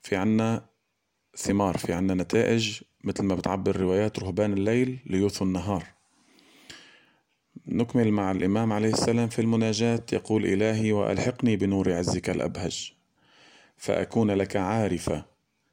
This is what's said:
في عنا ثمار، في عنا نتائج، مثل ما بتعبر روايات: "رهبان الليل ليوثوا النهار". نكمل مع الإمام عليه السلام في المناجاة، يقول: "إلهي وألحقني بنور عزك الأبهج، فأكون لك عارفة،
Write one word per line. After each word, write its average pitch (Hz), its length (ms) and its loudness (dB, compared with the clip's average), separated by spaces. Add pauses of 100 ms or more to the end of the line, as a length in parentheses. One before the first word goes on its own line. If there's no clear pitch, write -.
في - 140 -4
عنا 110 500 0 (720)
ثمار، 98 400 0
في - 160 -4
عنا 92 200 0
نتائج، 107 680 0 (220)
مثل 98 200 -4
ما 98 120 2
بتعبر 92 420 -2
روايات: 95 420 0
"رهبان 101 340 -2
الليل 120 520 0
ليوثوا 98 420 0
النهار". 92 360 -2 (1800)
نكمل 113 440 2
مع 98 200 0
الإمام 104 420 0
عليه 107 160 2
السلام 117 380 0
في 117 140 -2
المناجاة، 113 640 2 (100)
يقول: 107 320 0
"إلهي 107 460 2
وألحقني 107 640 0
بنور 98 380 2
عزك 87 360 -2
الأبهج، - 640 -4 (840)
فأكون 104 540 0
لك 98 240 0
عارفة، 92 720 -2 (480)